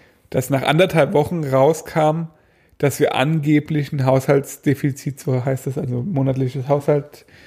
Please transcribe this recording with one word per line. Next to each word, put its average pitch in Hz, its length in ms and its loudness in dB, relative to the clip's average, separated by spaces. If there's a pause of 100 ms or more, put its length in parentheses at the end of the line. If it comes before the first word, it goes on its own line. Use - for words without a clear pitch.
(300)
dass - 180 -2
nach 135 140 0
anderthalb 156 500 2
Wochen 151 320 0
rauskam, 151 840 2 (500)
dass 143 200 0
wir - 160 2
angeblich 147 760 0
ein 135 140 -2
Haushaltsdefizit, 135 1120 0
so 127 240 -2
heißt 135 220 -4
das, 135 100 -6
also 123 260 -4
monatliches 135 640 -2
Haushalt, 143 600 0 (200)